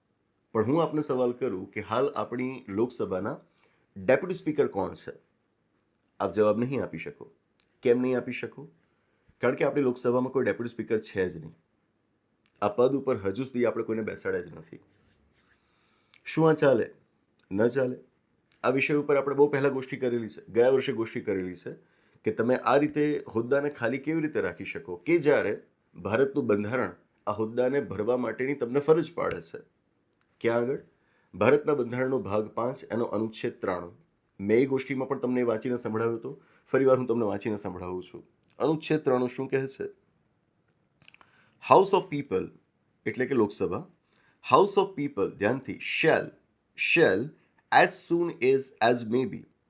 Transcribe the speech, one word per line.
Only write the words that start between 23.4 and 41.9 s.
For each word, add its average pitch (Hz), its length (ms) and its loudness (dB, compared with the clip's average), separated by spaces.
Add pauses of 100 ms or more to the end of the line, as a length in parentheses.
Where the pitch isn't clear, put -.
ખાલી 127 280 -2
કેવી 156 240 -4
રીતે 151 200 -2
રાખી 101 240 -6
શકો 90 300 -10
કે 165 220 0
જ્યારે 123 440 2 (340)
ભારતનું 123 520 2
બંધારણ 107 440 0 (360)
આ 104 40 0
હોદ્દાને 120 500 0
ભરવા 107 360 -2
માટેની 127 380 -4
તમને 123 240 -2
ફરજ 156 340 2
પાડે 90 280 -4
છે. - 220 -14 (800)
ક્યાં 117 160 0
આગળ? 123 220 -2 (540)
ભારતના 139 400 4
બંધારણનો 127 460 -2
ભાગ 104 280 -2
પાંચ, 123 360 -6
એનો 113 220 -2
અનુચ્છેદ 110 540 -4
ત્રાણું. 90 340 -4 (460)
મેં 104 180 2
એ 135 80 6
ગોષ્ઠીમાં 131 420 -4
પણ 131 120 -4
તમને 123 240 0
વાંચીને 117 340 -2
સંભળાવ્યો 117 380 -2
હતો. 131 260 -12 (300)
ફરી 131 140 4
વાર 131 120 6
હું 127 100 -4
તમને 113 180 0
વાંચીને 101 320 -4
સંભળાવું 90 460 -8
છું. - 200 -18 (360)
અનુચ્છેદ 151 440 -2
ત્રણ 127 240 2
શું 131 200 -8
કહે 135 200 -2
છે? - 220 -10 (1700)
House 190 300 6